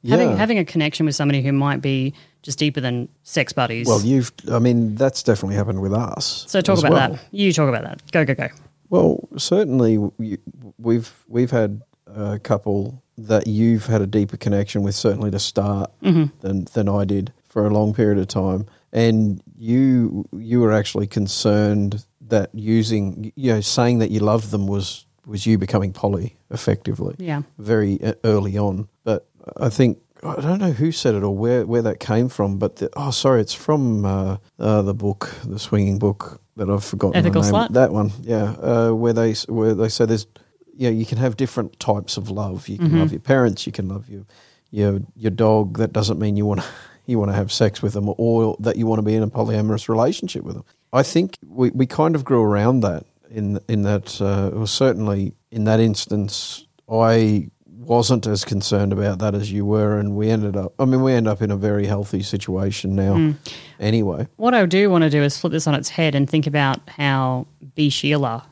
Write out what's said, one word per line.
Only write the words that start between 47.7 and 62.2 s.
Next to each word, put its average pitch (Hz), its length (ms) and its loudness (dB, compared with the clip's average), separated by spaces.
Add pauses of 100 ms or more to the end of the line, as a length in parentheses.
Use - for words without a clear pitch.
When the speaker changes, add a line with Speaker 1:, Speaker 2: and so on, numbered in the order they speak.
Speaker 2:
with 101 100 -2
them 101 240 -2
or 113 440 2
that 110 160 0
you 113 100 0
wanna 110 160 0
be 107 120 0
in 110 80 2
a 104 60 0
polyamorous 110 600 -2
relationship 123 540 -2
with - 120 -10
them. - 100 -14 (280)
I 131 100 4
think 175 340 0 (100)
we, 120 240 0
we 127 160 0
kind 160 280 2
of 139 100 -2
grew 131 180 4
around 107 380 4
that 87 240 -2 (260)
in, 104 280 -4 (100)
in 104 140 0
that, 101 380 -2
uh, 98 340 0
or 110 120 -4
certainly 104 680 0 (160)
in 110 140 -4
that 110 160 4
instance, 104 840 -2 (240)
I 113 580 4 (180)
wasn't 120 600 0
as 104 180 -2
concerned 101 500 -2
about 101 240 -2
that 104 160 -2
as 104 180 -4
you 101 140 -2
were, 104 320 2
and 101 180 -2
we 107 140 0
ended 104 260 0
up, 92 220 -4
I 135 80 2
mean, 131 160 2
we 131 100 2
end 117 160 2
up 104 140 -2
in 104 80 0
a 101 60 0
very 104 300 0
healthy 101 360 -4